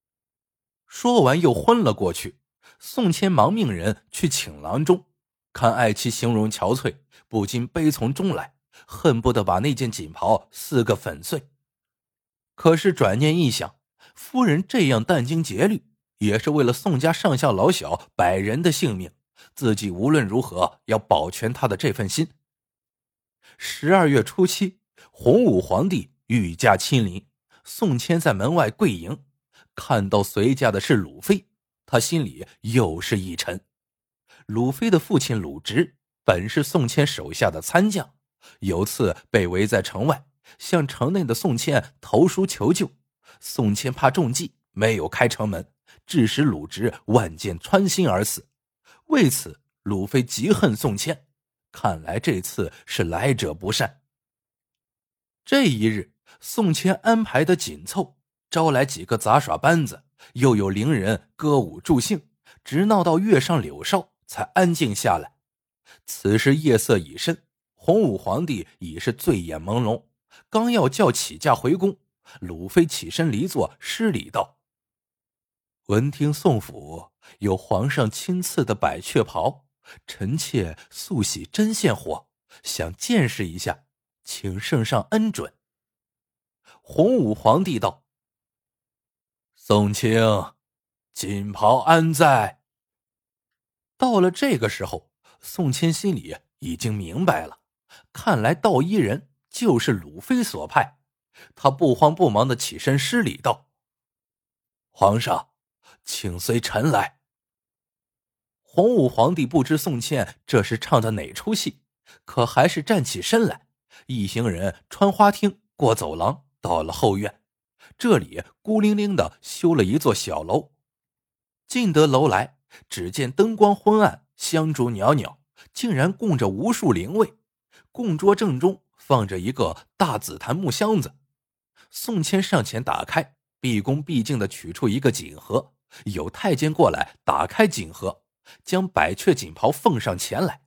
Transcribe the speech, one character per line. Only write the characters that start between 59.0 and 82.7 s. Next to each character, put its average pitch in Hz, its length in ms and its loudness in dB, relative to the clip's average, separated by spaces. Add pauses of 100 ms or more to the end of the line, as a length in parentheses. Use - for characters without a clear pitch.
个 117 120 -2
杂 110 220 4
耍 82 180 -4
班 160 280 2
子， - 180 -12 (300)
又 123 220 4
有 98 140 0
伶 107 240 0
人 104 420 -2
歌 147 240 2
舞 156 220 -6
助 147 180 2
兴， 165 300 -4 (340)
直 170 220 -2
闹 208 180 4
到 165 160 2
月 196 200 4
上 143 220 0
柳 73 220 -10
梢 - 280 -4 (140)
才 - 180 -10 (120)
安 180 180 4
静 139 200 0
下 95 240 0
来。 - 180 -12 (680)
此 - 320 0
时 139 180 4
夜 151 220 4
色 107 200 2
已 78 200 -8
深， - 280 -6 (300)
洪 196 260 2
武 117 160 2
皇 113 280 -2
帝 113 220 -6 (120)
已 82 200 -12
是 120 140 -4
醉 117 280 -2
眼 80 200 -10
朦 104 200 -2
胧， 113 240 -4 (440)
刚 233 220 0
要 180 180 2
叫 143 220 -2
起 - 260 -6
驾 131 180 2
回 139 200 0
宫， 196 220 -2 (440)
鲁 87 260 -12
妃 170 180 4
起 - 240 -10
身 165 220 -2
离 120 160 -2
座， 135 320 -4
施 - 320 -2
礼 107 180 -6
道 - 280 -6 (1300)
：“闻 113 240 0
听 147 220 -2
宋 147 260 2
府 80 520 -16 (280)
有 101 160 2
皇 104 340 -2
上 208 220 0
亲 180 300 -6
赐 151 240 -2
的 104 100 -2
百 78 240 -4
雀 113 240 -2
袍， 95 420 -6 (400)
臣 110 320 -6
妾 87 400 -4 (120)
素 - 340 -4
喜 - 220 -6
针 214 280 -2
线 151 220 0
活， - 340 -12 (340)
想 85 300 -6